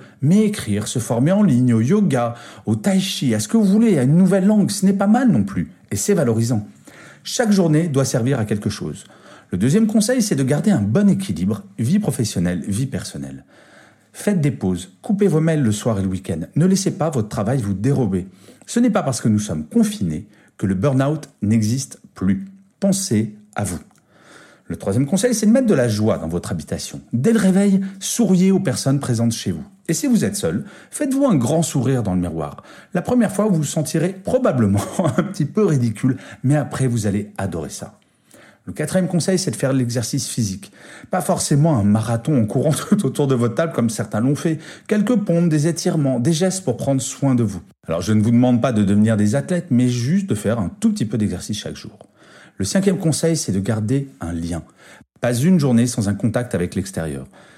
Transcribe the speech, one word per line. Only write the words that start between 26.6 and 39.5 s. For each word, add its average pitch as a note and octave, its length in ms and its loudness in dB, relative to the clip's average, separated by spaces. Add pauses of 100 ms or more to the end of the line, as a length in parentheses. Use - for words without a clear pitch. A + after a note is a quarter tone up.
Dès C#3 220 2
le A3 60 2
réveil, F#3+ 420 4 (180)
souriez F#3+ 520 2
aux F#3 100 2
personnes C3+ 400 -2
présentes A#2 320 0
chez - 180 -6
vous. D#2 120 -6 (260)
Et E3 40 0
si C#4+ 140 -4
vous A3 160 2
êtes G2 140 -2
seul, - 260 -2 (260)
faites-vous C#4 360 -2
un A3+ 100 4
grand C#3 260 2
sourire B2+ 420 0
dans F#2+ 100 -2
le F#2 80 0
miroir. D#2 420 -6 (300)
La F3 80 -2
première A#3 320 0
fois, G#3 140 0
vous F#3+ 80 2
vous D#3 100 0
sentirez E3 480 -2
probablement C3 640 0 (180)
<laughs> E3 200 0
un F3 60 2
petit - 200 -4
peu G#3 220 0
ridicule, C3 500 0 (280)
mais C#3 120 2
après, C3 320 -2
vous A#2 180 -2
allez G#2 320 -2
adorer E2+ 320 -6
ça. - 300 -16 (640)
Le - 60 -12
quatrième E3+ 380 -2
conseil, F3 300 0
c'est D#3+ 120 -4